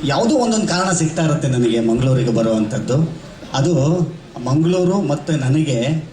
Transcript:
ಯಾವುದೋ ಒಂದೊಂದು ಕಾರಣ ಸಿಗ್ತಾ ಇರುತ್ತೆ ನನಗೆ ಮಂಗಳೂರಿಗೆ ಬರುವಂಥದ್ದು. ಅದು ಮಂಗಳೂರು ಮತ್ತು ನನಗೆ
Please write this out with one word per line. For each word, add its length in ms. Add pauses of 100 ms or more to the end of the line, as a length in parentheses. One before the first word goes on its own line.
ಯಾವುದೋ 280
ಒಂದೊಂದು 320
ಕಾರಣ 240
ಸಿಗ್ತಾ 340
ಇರುತ್ತೆ 240
ನನಗೆ 320
ಮಂಗಳೂರಿಗೆ 500
ಬರುವಂಥದ್ದು. 840 (400)
ಅದು 460 (440)
ಮಂಗಳೂರು 580
ಮತ್ತು 340
ನನಗೆ 760